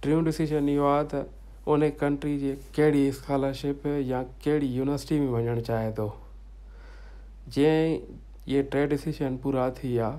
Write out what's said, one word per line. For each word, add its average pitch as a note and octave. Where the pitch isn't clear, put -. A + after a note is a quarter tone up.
ٽيون D#3
ڊيسيزن D3+
اهو C#3+
آهي C#3+
ته C#3+
ان D3+
ڪنٽري C#3+
جي C#3
ڪهڙي D3
اسڪالرشپ C#3
يا C3
ڪهڙي D3
يونيورسٽي ۾ C3+
وڃڻ A#2
چاهي A2
ٿو. G#2+
جيئن D#3+
اهي C3+
ٽي C#3
ڊيسيزن C#3+
پورا C3
ٿي B2+
ويا A#2